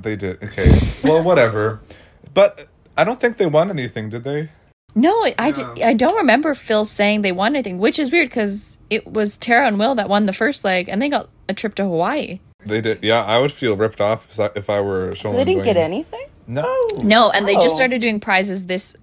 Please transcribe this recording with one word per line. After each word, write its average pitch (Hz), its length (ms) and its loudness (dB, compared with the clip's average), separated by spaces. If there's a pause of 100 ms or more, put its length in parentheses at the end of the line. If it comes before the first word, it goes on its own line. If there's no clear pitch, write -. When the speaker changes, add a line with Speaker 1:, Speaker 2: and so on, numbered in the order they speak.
Speaker 1:
they 107 160 -6
did. 95 260 -8
Okay. - 300 2 (320)
Well, 156 180 4
whatever. 110 580 2 (540)
But 190 340 2 (280)
I 151 80 4
don't 240 160 -4
think 233 160 0
they 190 100 2
won 160 240 2
anything, 117 400 -6
did 120 140 -10
they? 151 260 -6 (440)
Speaker 2:
No, 285 180 4 (120)
I, 269 140 0
I 262 120 0
d-, 277 120 -4 (140)
Speaker 1:
Yeah. - 120 2
Speaker 2:
I 226 40 4
don't 277 240 2
remember 294 380 2
Phil 214 320 -2
saying 208 340 0
they 196 120 0
won 202 220 -2
anything, 208 240 -4
which 220 200 0
is 277 120 -2
weird 311 200 0
'cause 208 480 -6 (100)
it - 240 -4
was 208 240 -2
Tara 240 300 2
and 208 120 0
Will 233 180 0
that 196 120 -2
won 208 160 2
the 190 80 0
first 233 320 -2
leg, 185 240 0
and 196 140 -4
they 294 80 0
got 269 180 -2 (220)
a - 20 -2
trip 208 220 -6
to 196 100 -4
Hawaii. 190 560 -2 (240)
Speaker 1:
They 107 160 -2
did. 110 240 -2
Yeah, 110 180 4
I 107 160 2
would 143 140 2
feel 110 240 -2
ripped 107 240 0
off 107 320 0
if 107 80 -6
I, 104 180 0
if 101 120 -8
I 101 100 0
were 95 320 -2
Speaker 3:
So - 160 -6
Speaker 1:
Shola 104 80 -2
Speaker 3:
they 254 80 2
didn't 190 200 0
Speaker 1:
Doyen. 214 100 2
Speaker 3:
get - 20 0
anything? 302 500 -4 (220)
Speaker 1:
No. 262 180 -4 (360)
Speaker 2:
No, 214 280 4
and 202 160 0
they 202 100 2
just 165 180 4
Speaker 3:
Oh. - 20 -4
Speaker 2:
started 254 240 0
doing 220 200 -2
prizes 190 460 -2
this 180 360 -6